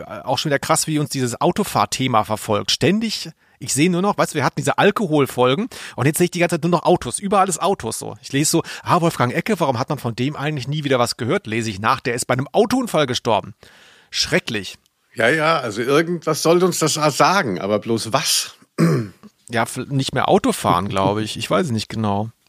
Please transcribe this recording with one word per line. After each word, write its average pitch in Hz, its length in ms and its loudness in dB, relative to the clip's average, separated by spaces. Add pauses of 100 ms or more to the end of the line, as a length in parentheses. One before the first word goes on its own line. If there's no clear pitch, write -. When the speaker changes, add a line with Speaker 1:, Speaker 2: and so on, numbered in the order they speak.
(220)
Speaker 1:
auch 127 140 -4
schon - 140 -2
wieder 139 80 2
krass, - 280 0
wie 156 120 0
uns 147 100 -2
dieses 123 320 -4
Autofahrthema 127 840 2
verfolgt. 104 460 -2
Ständig, 202 600 -2 (320)
ich 120 120 -6
sehe 165 160 4
nur 175 100 0
noch, 202 160 0
weißt 160 160 0
du, - 40 -6
wir 131 80 0
hatten 147 120 0
diese 131 220 0
Alkoholfolgen 151 880 2 (260)
und 123 120 0
jetzt 156 100 2
sehe 180 80 2
ich 175 60 2
die 180 80 -6
ganze 170 160 2
Zeit 147 80 -2
nur 170 80 0
noch 165 140 2
Autos. 156 340 2
Überall 196 280 2
ist 156 140 -4
Autos 165 380 -2
so. 107 240 -10
Ich - 100 -16
lese 143 180 2
so, 165 120 2 (200)
ah, 160 200 2
Wolfgang 135 320 0
Ecke, 175 260 -2
warum 135 180 0
hat 131 120 -2
man 143 80 -4
von 117 180 -6
dem 139 180 -2
eigentlich 147 320 -6
nie 151 160 -4
wieder 135 160 2
was 117 200 0
gehört? 139 280 -2
Lese 110 220 -2
ich 95 100 -6
nach, 113 220 0
der 120 140 -2
ist 127 120 -4
bei - 60 2
einem 143 200 -2
Autounfall 214 540 2
gestorben. 110 460 0 (580)
Schrecklich. - 680 -2 (380)
Speaker 2:
Ja, 113 140 2
ja, 156 300 2
also 120 240 -4
irgendwas 160 600 0
sollte 175 220 4
uns 175 140 2
das 156 160 0
sagen, 151 640 2
aber 101 180 0
bloß 110 340 -2
was? - 420 0 (240)
<clears throat> 165 60 4 (680)
Speaker 1:
Ja, 113 120 0
f-, - 240 -8
nicht 135 260 -2
mehr 120 140 0
Auto 208 240 4
fahren, 92 360 0
glaube 98 360 0
ich. 104 120 -8
Ich 117 140 -6
weiß 180 160 0
es 127 60 -4
nicht 110 160 -4
genau. 107 420 -2 (180)